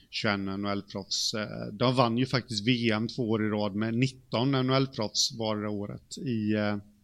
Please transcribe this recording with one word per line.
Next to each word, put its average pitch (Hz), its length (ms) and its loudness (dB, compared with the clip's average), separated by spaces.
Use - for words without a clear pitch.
tjugoen 101 360 0
N 98 160 -4
H 101 60 0
L-proffs. - 640 -4
Eh, 107 380 -6
de 120 240 2
vann 117 220 4
ju 131 80 2
faktiskt 110 420 -4
V 117 220 4
M 110 180 2
två 117 220 -2
år 107 160 2
i - 20 0
rad 104 260 0
med 113 200 0
nitton 131 600 0
N 127 140 2
H 135 80 4
L-proffs 131 640 0
vardera 107 320 -2
året - 480 -8
i, 110 360 0
eh, 104 220 2